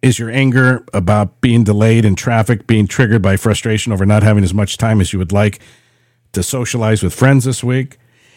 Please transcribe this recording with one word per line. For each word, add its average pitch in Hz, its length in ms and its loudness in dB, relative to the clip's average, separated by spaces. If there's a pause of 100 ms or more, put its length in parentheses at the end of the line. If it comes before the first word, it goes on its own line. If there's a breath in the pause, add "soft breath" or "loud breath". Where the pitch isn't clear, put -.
Is 127 180 0
your 113 120 -8
anger 127 540 0 (100)
about 101 480 0
being 120 200 2
delayed 110 440 2
in 98 80 2
traffic 113 520 -2
being 107 200 2
triggered 110 360 0
by 98 140 0
frustration 110 560 -2
over 98 140 -2
not 104 160 4
having 104 220 2
as 87 100 -2
much 104 240 -4
time 110 220 0
as 87 120 -2
you 98 60 -6
would 90 140 -6
like 101 280 0 (720 soft breath)
to 95 100 -4
socialize 113 600 -2
with 90 120 -2
friends 131 300 2
this 127 180 -4
week? 127 360 -4 (380 soft breath)